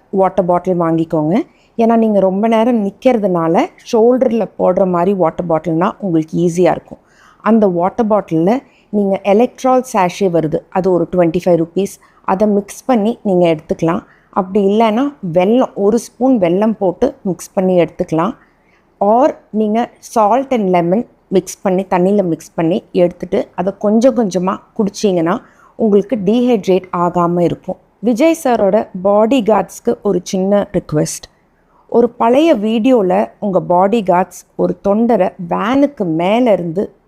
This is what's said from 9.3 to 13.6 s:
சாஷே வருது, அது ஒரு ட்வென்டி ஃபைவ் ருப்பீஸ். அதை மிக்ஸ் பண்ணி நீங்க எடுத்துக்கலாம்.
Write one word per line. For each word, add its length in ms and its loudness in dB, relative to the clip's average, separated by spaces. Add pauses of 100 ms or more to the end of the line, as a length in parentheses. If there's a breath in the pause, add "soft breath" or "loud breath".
சாஷே 380 0
வருது, 280 -2 (100)
அது 220 -2
ஒரு 200 0
ட்வென்டி 340 0
ஃபைவ் 180 2
ருப்பீஸ். 360 -6 (240 soft breath)
அதை 240 0
மிக்ஸ் 380 -4
பண்ணி 380 -2
நீங்க 320 2
எடுத்துக்கலாம். 480 -4 (260 soft breath)